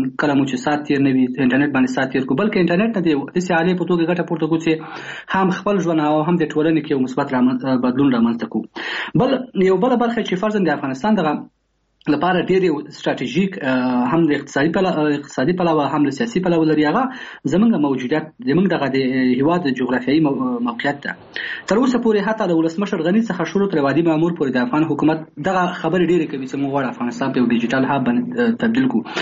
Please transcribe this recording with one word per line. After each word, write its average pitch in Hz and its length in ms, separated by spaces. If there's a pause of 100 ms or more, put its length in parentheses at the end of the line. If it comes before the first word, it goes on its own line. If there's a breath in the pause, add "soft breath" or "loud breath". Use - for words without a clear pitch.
(180)
کله 147 160
مو 135 100
چې 131 120
ساعت 147 300
تیر 139 140
نه 139 100
وي 131 160
انټرنیټ 131 480
باندې 131 200
ساعت 135 180
تیر 131 100
کړو، 135 180
بلکې 208 200
انټرنیټ 180 360
نه 185 60
د 165 60 (280)
داسې 180 140 (100)
آلې 180 180
په 175 100
توګه 170 220
ګټه 175 180
پورته 160 180
کړو 160 180
چې 160 80 (560 loud breath)
هم 190 220
خپل 202 280
ژوند 165 220
او 151 220
هم 175 140
د 156 60
ټولنې 151 420
کې - 60
یو 135 100
مثبت 131 340
رامن-، 127 260 (240)
بدلون 127 300
رامنځته 117 380
کړو. - 100 (520 loud breath)
بل، 240 160 (360)
یو 190 100
بله 247 200
برخه 233 260
چې - 120
فرضاً 208 300
د 160 40
افغانستان 143 460
دغه 156 340 (600)
لپاره 160 380
ډېر 185 180
یو 160 260
ستراتیژیک، 156 720
اه، 127 520
هم 170 120
د 147 60
اقتصادي 139 400
پلو-، 185 260 (200)
اقتصادي 143 340
پلوه 160 440
هم 151 80
له 135 60
سیاسي 123 300
پلوه 170 240
لري، 151 220
هغه 185 160 (460 loud breath)
زموږ 196 380
موجودیت، 135 360
زموږ 151 480
دغه 139 180
د 127 80 (440)
هیواد 165 220
د 139 60
جغرافیایي 127 520
مو-، 127 400
موقعیت 123 420
ده. - 120 (520 loud breath)
تر 190 100
اوسه 247 220
پورې 214 300
حتی 220 180
له 175 80
ولسمشر 165 480
غني 180 180
څخه 180 240
شروع 196 240
تر 170 100
وادي 139 240
مامور 165 300
پورې 143 200
د 127 40
افغان 127 280
حکومت 160 340 (200)
دغه 180 340
خبرې 170 380
ډېرې 165 200
کوي 135 160
چې 131 80
موږ 139 180
غواړو 135 160
افغانستان 123 440
په 127 60
یو 123 80
ډیجیټل 120 380
هاب 135 220
باندې، 120 340
اه، 117 100
تبدیل 117 380
کړو. 170 120 (220 loud breath)